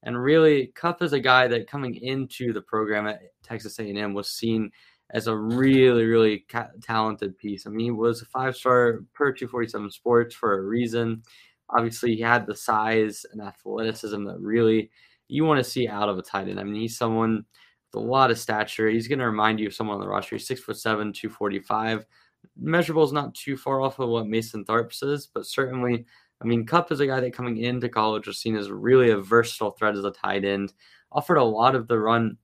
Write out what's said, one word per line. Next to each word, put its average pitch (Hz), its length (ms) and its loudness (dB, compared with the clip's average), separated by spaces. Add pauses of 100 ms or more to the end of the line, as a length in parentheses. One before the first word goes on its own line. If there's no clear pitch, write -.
And 120 160 -4
really, 147 540 6
Cupp - 300 -4
is 151 100 0
a 139 60 2
guy 127 280 6
that 117 220 -2
coming 135 240 -6
into 131 600 -6
the 104 100 -4
program 107 420 -2
at 104 160 -6 (220)
Texas 110 340 -12
A 113 60 -8
and 104 160 -6
M 101 160 -4
was 101 160 -6
seen 110 400 -2 (400)
as 110 160 -4
a 110 100 -2
really, 123 680 4
really 113 340 4 (100)
ca-, 117 220 -6 (100)
talented 107 560 -2
piece. 101 300 -10
I - 20 -14
mean, 107 120 -6
he 120 100 -2
was 117 320 0
a - 20 -20
five-star 123 800 2 (100)
per 143 180 0
two 135 160 -8
forty-seven 110 440 -6
Sports 117 420 2
for 104 240 0
a 95 60 -4
reason. 113 580 -2 (480)
Obviously, 117 460 0
he 107 80 -6
had 117 240 2
the 104 80 -6
size 110 760 0
and 107 120 -14
athleticism 104 800 -8
that 95 160 -10
really 110 500 2 (380)
you 147 180 0
wanna 147 180 4
see 120 240 -2
out 104 220 -2
of 95 80 -2
a 92 60 -8
tight 98 240 -6
end. 98 120 -8
I 98 40 -8
mean, 104 180 -6
he's 113 160 -6
someone 113 480 0 (480)
with 110 100 -6
a - 0 -
lot 127 280 4
of 113 80 0
stature. 107 500 0
He's 113 180 0
gonna 131 200 0
remind 107 320 2
you 107 80 -2
of 95 80 -8
someone 104 220 -4
on 98 40 -8
the 98 60 -8
roster. 98 280 -6
He's 107 120 -10
six-foot-seven, 110 680 -4
two - 160 -10
forty-five. 107 800 -4 (520)
Measurable 160 440 2
is 139 100 0
not 139 220 -4
too 139 200 -8
far 135 260 -4
off 135 180 -2
of 127 100 -2
what 113 160 -2
Mason 110 400 -4
Tharp's 117 380 -2
is, 143 240 -4
but - 180 -10
certainly, 123 640 -2 (340)
I - 40 -8
mean, 117 200 0
Cupp 170 260 0
is 143 80 -4
a 143 60 2
guy 135 140 -2
that 123 160 -4
coming 123 220 -6
into 123 300 -4
college 107 380 -2
was 101 140 -10
seen 113 160 -4
as 101 160 -6
really 117 400 6
a 107 60 4
versatile 107 520 2
threat 107 240 0
as 101 100 -4
a 101 60 0
tight 98 340 -4
end. 98 300 -2 (380)
Offered - 260 2
a 135 60 6
lot 117 320 4
of 120 120 -2
the 120 120 2
run 113 440 2